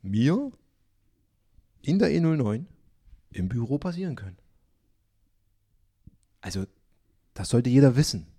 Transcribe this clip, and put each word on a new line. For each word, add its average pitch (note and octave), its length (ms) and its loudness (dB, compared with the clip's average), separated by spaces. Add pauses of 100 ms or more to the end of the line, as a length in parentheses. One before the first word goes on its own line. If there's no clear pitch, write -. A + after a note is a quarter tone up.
mir C#3 500 0 (1300)
in F#3 160 -2
der F#3+ 120 2
E E3 80 0
null D#3+ 180 2
neun A#2 300 -4 (640)
im F#2 200 -6
Büro A#2+ 280 -4
passieren F3 380 -8
können. F#2+ 220 -16 (2000)
Also, F#2+ 240 -8 (680)
das - 160 -10
sollte A#2+ 200 2
jeder C3 280 6
wissen. G2+ 300 -2 (120)